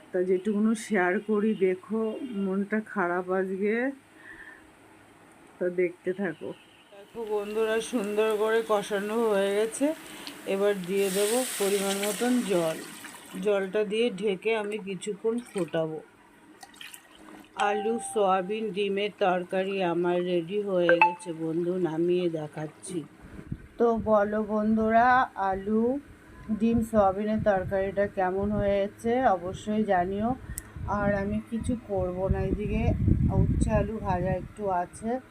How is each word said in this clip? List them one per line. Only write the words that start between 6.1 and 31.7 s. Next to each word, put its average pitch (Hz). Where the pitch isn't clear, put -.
থাকো। 175
দেখো 208
বন্ধুরা, 214
সুন্দর 214
করে 220
কষানো 214
হয়ে 196
গেছে, 226
এবার 196
দিয়ে 196
দেব 208
পরিমাণ 196
মতন 240
জল। 165
জলটা 196
দিয়ে 220
ঢেকে 202
আমি 214
কিছুক্ষণ 202
ফোটাবো। 160
আলু, 208
সয়াবিন, 202
ডিমের 196
তরকারি 190
আমার 175
রেডি 180
হয়ে 185
গেছে 170
বন্ধু, 160
নামিয়ে 175
দেখাচ্ছি। 156
তো 233
বলো 208
বন্ধুরা, 220
আলু, 214
ডিম, 226
সয়াবিনের 214
তরকারিটা 190
কেমন 196
হয়েছে 208
অবশ্যই 202
জানিও। 196
আর 202
আমি 202
কিছু 233